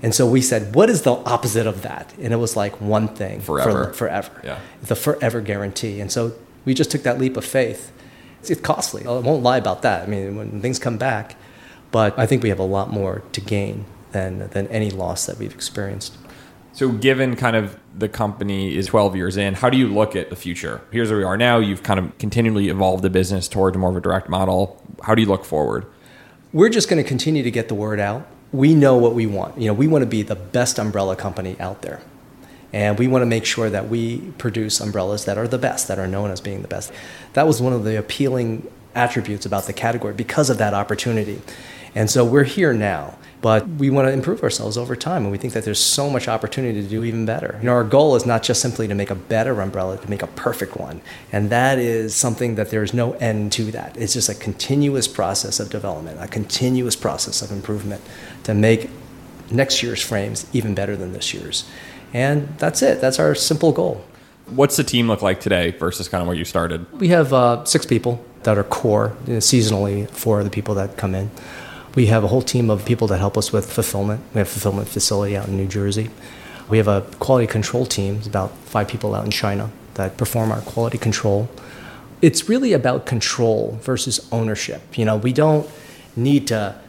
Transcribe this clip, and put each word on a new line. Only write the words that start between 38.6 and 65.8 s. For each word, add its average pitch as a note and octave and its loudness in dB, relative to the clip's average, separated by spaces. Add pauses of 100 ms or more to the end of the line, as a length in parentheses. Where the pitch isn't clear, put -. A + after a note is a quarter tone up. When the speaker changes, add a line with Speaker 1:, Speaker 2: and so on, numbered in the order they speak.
Speaker 1:
attributes A2+ -2
about G2 -2
the - -8
category A#2 -2
because B2+ 0
of A#2 2
that G#2 2
opportunity. G#2 -2 (540)
And A2 2
so B2+ 6
we're C3 6
here D3 2
now, F#2+ -2 (260)
but A2 4
we C#3+ 0
wanna C3+ 4
improve D3 -2
ourselves A2 -2
over B2 -4
time. D#3 -2
And G2 -2
we G2 -4
think A2+ -6
that A2 -4
there's G#2 -2
so - 0
much C3 -2
opportunity A2+ -2
to G2 -6
do A2 -4
even A2+ -2
better. A2+ -4
You A2+ -2
know, B2 4
our A#2+ 4
goal C#3 6
is A2 2
not A#2 2
just - 0
simply A#2 -2
to G2+ -2
make G2 -2
a G2 -2
better A2+ -2
umbrella, F#2+ -4
to - -14
make G2+ -4
a - -6
perfect - -4
one. D#2 -10 (300)
And G#2 0
that B2+ 4
is A2+ 0
something A#2+ 0
that G#2 -2
there's G#2+ -2
no A#2+ 2
end G#2+ -2
to A2+ -2
that. - -10
It's A2 -2
just A#2+ 0
a G2+ -6
continuous C3+ 0
process G2 -2
of G#2 -6
development, E2 -8
a F2+ -10
continuous B2+ 0
process - -2
of G#2 -10
improvement G2+ -6 (440)
to A2 0
make A2 4 (600)
next C3 0
year's A#2 -4
frames G#2+ -4
even G#2+ 0
better G2+ -4
than F#2 -8
this G2+ -6
year's. - -8 (500)
And C#3+ 2 (100)
that's D#3+ 0
it. C4 4
That's C3 2
our D#3 4
simple D#3 2
goal. - -2 (420)
Speaker 2:
What's C#3 2
the C#3+ 2
team A#2+ 2
look G#2+ 2
like F#2+ 2
today F2 2
versus - -4